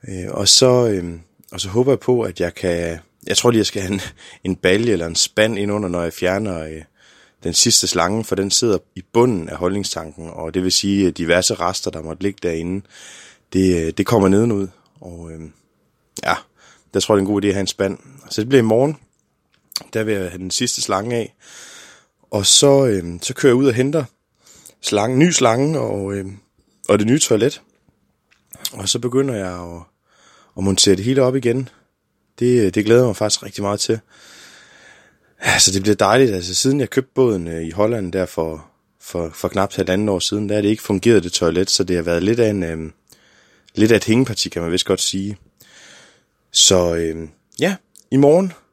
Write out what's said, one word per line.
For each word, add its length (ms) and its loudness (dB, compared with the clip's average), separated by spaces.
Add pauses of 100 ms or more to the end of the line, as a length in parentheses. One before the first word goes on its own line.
Øh, 220 -10
og 180 -2
så, 400 4
øhm, 340 -4 (300)
og 100 -12
så 80 -8
håber 220 2
jeg 80 0
på, 220 0
at 180 -8
jeg 160 -4
kan, 440 -4 (280)
jeg 100 -2
tror 140 4
lige, 80 2
jeg 60 2
skal 160 -6
have 120 -6
en, 80 -4 (420)
en 120 -4
balje 360 2
eller 160 -2
en 80 -8
spand 440 0
ind 120 -2
under, 180 -4
når 140 -4
jeg 100 -6
fjerner, 460 -2
øh, 220 -12 (640)
den 100 -6
sidste 340 2
slange, 360 0
for 120 -4
den 160 -2
sidder 260 2 (180)
i 80 -14 (100)
bunden 360 2
af 80 -12
holdningstanken, 760 -6
og 200 -10
det 100 -2
vil 80 0
sige, 360 2
at 100 -2
diverse 360 2
rester, 380 -4
der 100 -12
måtte 220 -10
ligge 200 -4
derinde, 420 -4 (680)
det, 320 2
øh, 120 -4
det 80 0
kommer 220 4
nedenud, 400 2 (340)
og, 300 -16
øhm, 220 -18 (720)
ja, 120 0 (580)
der 60 2
tror 160 2
jeg, 40 4
det 60 0
er 40 -4
en 40 0
god 100 0
idé 40 0
at 60 2
have 80 -2
en 60 -4
spand. 300 -4 (320)
Så 120 -6
det 80 -6
bliver 140 6
i 20 2
morgen, 320 2 (960)
der 100 -2
vil 100 -2
jeg 160 -4
have 80 -12
den 140 -8
sidste 300 -2
slange 340 -2
af, 200 -6 (960)
og 140 0
så, 400 6
øhm, 360 -2
så 120 -8
kører 180 4
jeg 60 6
ud 100 4
og 60 2
henter 300 0 (800)
slangen, 380 0
ny 120 6
slange 480 2
og, 340 -6
øhm, 240 -10 (520)
og 100 6
det 80 0
nye 120 4
toilet, 420 0 (1120)
og 160 -8
så 100 -2
begynder 360 -2
jeg 180 -6
at, 280 -14 (760)
at 60 -4
montere 320 4
det 100 -8
hele 160 0
op 140 2
igen. 340 -2 (680)
Det, 360 2
det 100 0
glæder 160 6
jeg 60 4
mig 80 -2
faktisk 280 -4
rigtig 200 -10
meget 160 -2
til. 200 -2 (1400)
Altså, 320 2
det 100 0
bliver 140 2
dejligt. 360 4
Altså, 240 -6
siden 240 0
jeg 100 -2
købte 260 -2
båden, 320 2
øh, 160 -6
i 80 -8
Holland 420 -2
der 120 0
for, 400 -6 (360)
for, 320 -8
for 140 -8
knap 260 -2
halvandet 360 -2
år 100 0
siden, 300 -4
der 80 0
er 40 0
det 80 2
ikke 140 -2
fungeret, 400 4
det 80 -8
toilet, 380 0
så 140 0
det 120 0
har 80 -2
været 200 0
lidt 160 2
af 100 2
en, 140 -2
øhm, 300 -8 (840)
lidt 160 4
af 40 6
et 80 2
hængeparti, 460 0
kan 120 -8
man 100 -4
vist 140 -2
godt 160 0
sige. 360 -6 (1120)
Så, 440 4
øhm, 340 -6 (300)
ja, 160 0 (360)
i 60 2
morgen 360 4 (200)